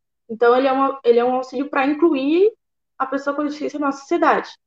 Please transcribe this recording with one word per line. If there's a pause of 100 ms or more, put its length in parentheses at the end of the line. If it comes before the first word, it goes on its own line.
(300)
Então,
ele
é
uma,
ele
é
um
auxílio
pra
incluir (440)
a
pessoa
com
deficiência
na
sociedade, (180)